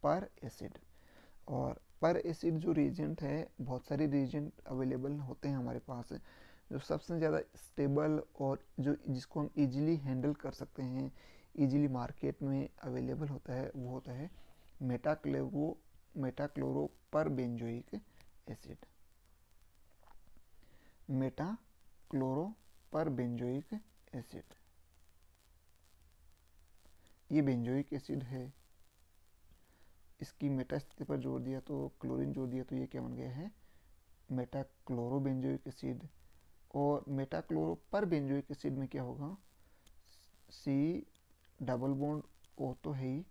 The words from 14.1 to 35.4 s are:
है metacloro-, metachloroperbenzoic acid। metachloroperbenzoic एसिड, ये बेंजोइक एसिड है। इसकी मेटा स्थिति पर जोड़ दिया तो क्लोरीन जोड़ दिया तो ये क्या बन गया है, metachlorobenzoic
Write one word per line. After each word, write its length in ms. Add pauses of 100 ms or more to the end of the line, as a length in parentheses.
है 200 (520)
metacloro-, 920 (420)
metachloroperbenzoic 1800 (500)
acid। 280 (2250)
metachloroperbenzoic 2750 (380)
एसिड, 280 (3000)
ये 100
बेंजोइक 520
एसिड 300
है। 300 (1700)
इसकी 280
मेटा 280
स्थिति 260
पर 140
जोड़ 240
दिया 180
तो 320 (100)
क्लोरीन 320
जोड़ 160
दिया 140
तो 120
ये 120
क्या 140
बन 140
गया 160
है, 200 (800)
metachlorobenzoic 1400